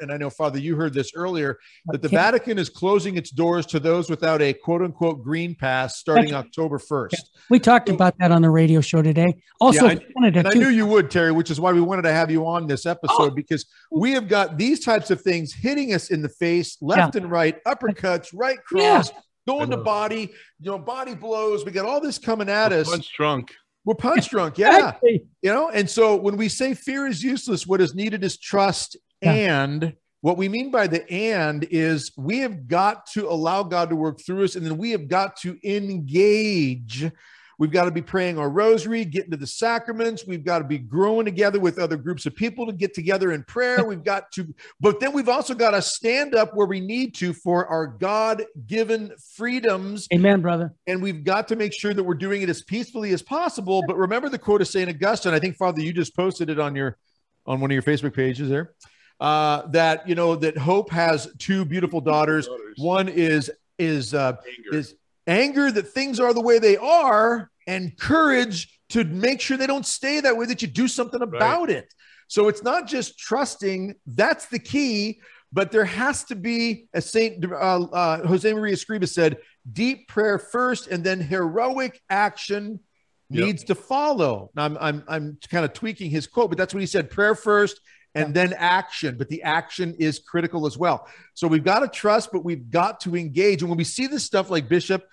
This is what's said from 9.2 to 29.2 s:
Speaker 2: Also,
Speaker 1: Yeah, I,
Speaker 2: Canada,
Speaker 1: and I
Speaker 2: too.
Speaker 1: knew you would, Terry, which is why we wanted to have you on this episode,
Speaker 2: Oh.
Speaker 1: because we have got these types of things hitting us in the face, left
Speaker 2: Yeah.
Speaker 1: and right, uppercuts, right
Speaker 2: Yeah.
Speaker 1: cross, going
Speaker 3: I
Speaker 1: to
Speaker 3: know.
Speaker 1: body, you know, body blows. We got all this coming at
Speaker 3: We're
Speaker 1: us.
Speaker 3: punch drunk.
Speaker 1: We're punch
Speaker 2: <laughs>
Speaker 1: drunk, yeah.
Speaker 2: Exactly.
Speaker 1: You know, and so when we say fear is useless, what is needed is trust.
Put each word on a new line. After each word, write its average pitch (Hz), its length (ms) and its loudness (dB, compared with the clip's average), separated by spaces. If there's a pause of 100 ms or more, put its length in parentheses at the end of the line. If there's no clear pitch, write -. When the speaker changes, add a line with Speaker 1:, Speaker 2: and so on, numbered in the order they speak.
Speaker 2:
Also, 247 260 8
Speaker 1:
Yeah, - 80 8
I, - 20 -2
Speaker 2:
Canada, 220 420 2
Speaker 1:
and 170 80 6
I 196 60 4
Speaker 2:
too. 233 80 6
Speaker 1:
knew 269 80 6
you 220 180 4
would, 208 240 4
Terry, 165 220 4
which 165 180 2
is 143 80 -4
why 180 140 2
we 175 80 6
wanted 180 220 2
to 165 100 4
have 160 180 2
you 160 160 2
on 165 220 -2
this 139 180 -2
episode, 170 320 0
Speaker 2:
Oh. 147 120 4
Speaker 1:
because 143 360 -4 (240)
we 247 220 2
have 240 160 0
got 180 300 0
these 254 200 0
types 220 320 0
of 175 120 0
things 170 300 -2
hitting 269 400 -2
us 170 180 -2
in 156 120 -2
the 147 60 -4
face, 170 520 -2
left 170 360 0
Speaker 2:
Yeah. 196 60 -4
Speaker 1:
and 175 100 -10
right, 160 320 0
uppercuts, 196 680 -4
right 247 260 -4 (140)
Speaker 2:
Yeah. 403 200 4 (100)
Speaker 1:
cross, - 80 -4 (360)
going 277 220 0
Speaker 3:
I - 20 -4
Speaker 1:
to 247 80 -2
Speaker 3:
know. 233 40 -8
Speaker 1:
body, 214 480 -2 (300)
you 170 100 -10
know, 196 80 -4
body 247 360 -10
blows. 214 500 -4
We 185 80 -10
got 190 140 -2
all 285 160 -2
this 285 160 -4
coming 214 320 -2
at 214 200 4
Speaker 3:
We're 170 100 2
Speaker 1:
us. 156 100 0
Speaker 3:
punch 170 260 -4
drunk. 147 380 -2 (280)
Speaker 1:
We're 220 120 0
punch 254 340 0
Speaker 2:
<laughs> - 20 -18
Speaker 1:
drunk, 175 280 -2
yeah. 240 180 8
Speaker 2:
Exactly. 233 480 4 (160)
Speaker 1:
You 196 140 0
know, 311 160 0
and 208 180 0
so 220 280 4
when 202 200 0
we 214 140 0
say 262 240 -2
fear 277 320 -6
is 185 160 -4
useless, 247 440 -2
what 185 140 2
is 165 140 2
needed 202 300 -4
is 190 120 -4
trust. - 640 -2 (240)